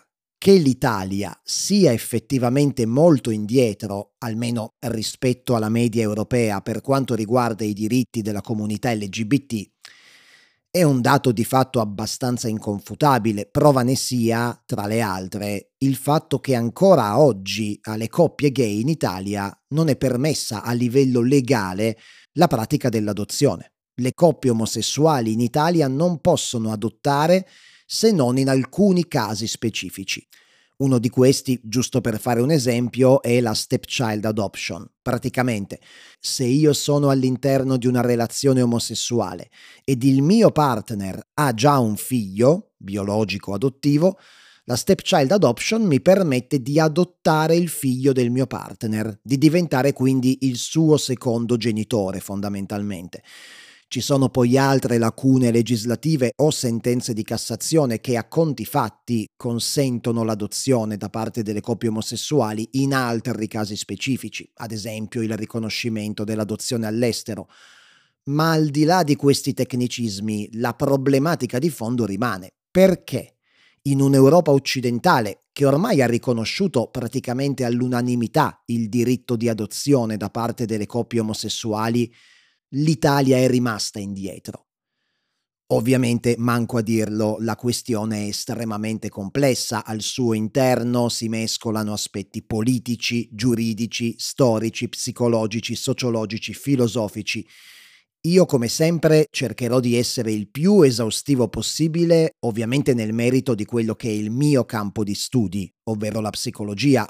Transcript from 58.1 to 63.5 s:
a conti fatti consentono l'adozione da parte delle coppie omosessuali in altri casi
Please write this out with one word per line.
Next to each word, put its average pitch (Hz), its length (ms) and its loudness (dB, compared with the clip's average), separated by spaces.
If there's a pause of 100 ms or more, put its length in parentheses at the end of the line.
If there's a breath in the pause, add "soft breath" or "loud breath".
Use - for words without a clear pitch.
a 110 100 -4
conti 151 380 -2
fatti 117 720 -2
consentono 120 880 -2
l'adozione 110 760 -2
da 101 120 -8
parte 110 340 -6
delle 104 180 -4
coppie 117 280 -4
omosessuali 110 800 -2
in 139 240 0
altri 117 520 -4
casi 107 280 -6